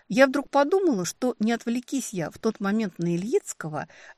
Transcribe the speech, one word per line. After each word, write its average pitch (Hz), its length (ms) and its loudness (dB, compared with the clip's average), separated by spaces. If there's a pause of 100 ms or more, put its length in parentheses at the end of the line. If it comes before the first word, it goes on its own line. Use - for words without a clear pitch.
Я 254 200 6
вдруг 269 220 -4
подумала, 285 540 2
что - 360 -2
не 214 120 2
отвлекись 240 640 -4
я 175 180 -4
в - 80 -16
тот 220 220 -2
момент 202 360 -2
на 170 160 0
Ильицкого, 170 760 -4 (280)